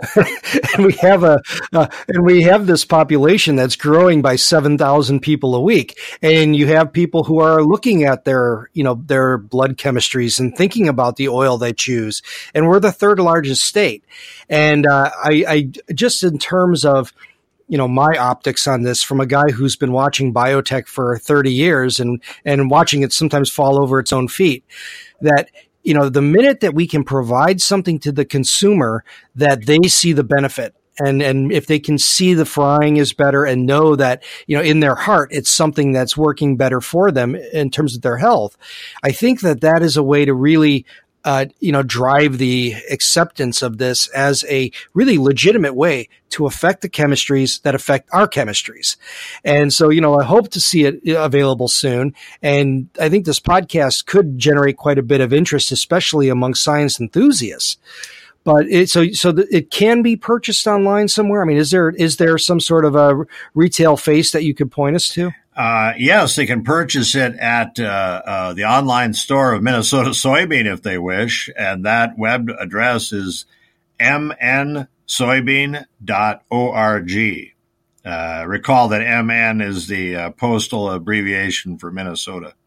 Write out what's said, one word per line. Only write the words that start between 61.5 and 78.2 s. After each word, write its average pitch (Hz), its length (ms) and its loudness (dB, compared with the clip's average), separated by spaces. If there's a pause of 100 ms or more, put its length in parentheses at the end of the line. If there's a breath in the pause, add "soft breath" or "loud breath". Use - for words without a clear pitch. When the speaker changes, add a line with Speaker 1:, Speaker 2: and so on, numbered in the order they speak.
Speaker 1:
is 147 140 0
there, 175 180 2
is 165 260 -2
there 165 220 2
some 170 220 0
sort 165 240 2
of 147 100 2
a 147 320 4 (280 loud breath)
retail 160 420 2
face 156 360 2
that 156 120 -2
you 147 100 0
could 139 160 -4
point 147 260 0
us 170 140 -2
to? 175 220 -4 (220)
Speaker 2:
Uh, 113 440 0
yes, 151 380 2
they 143 100 0
can 117 160 -2
purchase 143 540 -2
it 123 180 -2
at, 117 460 -4
uh, 98 440 -4
uh, 95 280 -6
the 95 120 -6
online 123 480 0
store 131 420 0
of 95 80 -4
Minnesota 127 480 0
Soybean 135 600 0
if 90 100 -10
they 95 160 -6
wish, 95 600 -6
and 95 260 -6
that 117 320 0
web 113 320 -2 (120)
address 110 500 -4
is 95 340 -8 (540)
M 147 400 -2
N 139 480 -4 (220)
soybean 135 760 -2 (180)
dot 104 460 -4
O 123 220 -2
R 107 300 0
G. 95 540 -6 (500)
Uh, 82 420 -10